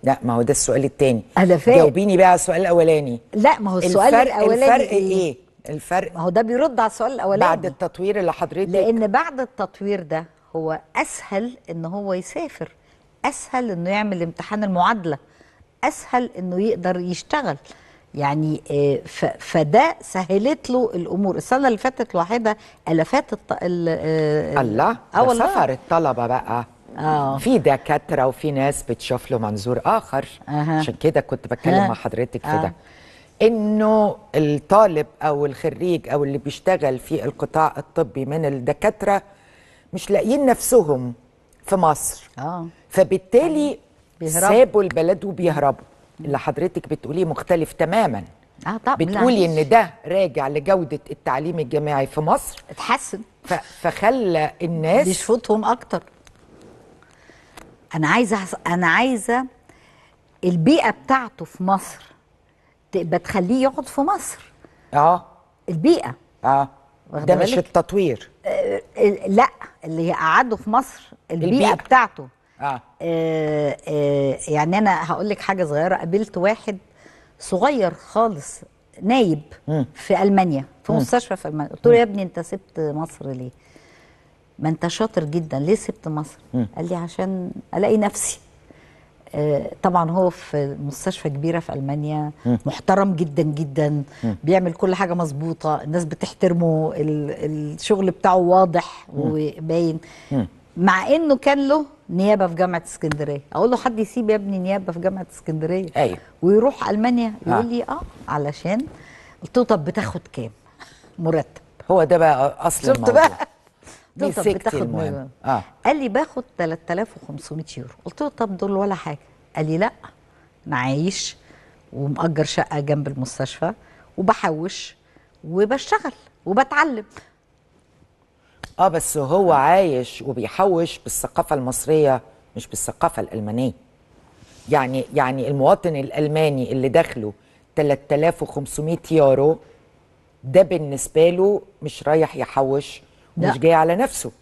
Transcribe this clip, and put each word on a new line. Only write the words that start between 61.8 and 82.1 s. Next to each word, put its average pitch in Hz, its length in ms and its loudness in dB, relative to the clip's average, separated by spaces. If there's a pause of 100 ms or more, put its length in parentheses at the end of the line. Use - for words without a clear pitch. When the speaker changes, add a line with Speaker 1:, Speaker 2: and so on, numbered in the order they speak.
Speaker 2:
تبقى 175 260 -2
تخليه 202 440 0
يقعد 262 260 -2
في - 120 -6
مصر. - 520 -4 (420)
Speaker 1:
آه. 160 300 4 (440)
Speaker 2:
البيئة. 175 460 2 (300)
Speaker 1:
آه. 139 240 2 (440)
Speaker 2:
واخدة 151 220 2
Speaker 1:
ده 170 80 2
مش 220 120 2
Speaker 2:
بالك؟ 180 120 0
Speaker 1:
التطوير. 175 640 0 (160)
Speaker 2:
آه، - 360 -2 (160)
ال-، 202 380 2
لا، 247 120 6 (360)
اللي 165 240 -4
يقعده 202 480 2
في - 140 -8
مصر، - 400 -2 (200)
البيئة 170 220 -2
Speaker 1:
البيئة. 262 220 4
Speaker 2:
بتاعته. 220 540 0 (320)
Speaker 1:
آه. 135 200 -6 (220)
Speaker 2:
آه، 160 760 -2 (120)
آه، 143 500 0 (100)
يعني 156 300 0
أنا 175 340 0
هقول 202 160 -4
لك 202 120 -4
حاجة 190 240 -2
صغيرة، 156 320 0
قابلت 196 400 -4
واحد 196 420 -2 (600)
صغير 196 560 0
خالص 208 640 -4 (420)
نايب 196 380 2 (280)
Speaker 1:
مم. 147 260 0
Speaker 2:
في 190 280 0
ألمانيا، 185 420 2 (200)
في 208 80 -2
Speaker 1:
مم. 226 60 2
Speaker 2:
مستشفى 240 380 -2
في - 120 -10
ألمانيا. 151 240 -6
قلت - 140 -2
له: 240 60 8
Speaker 1:
مم. 233 60 8
Speaker 2:
"يا 233 40 6
ابني، 202 200 -2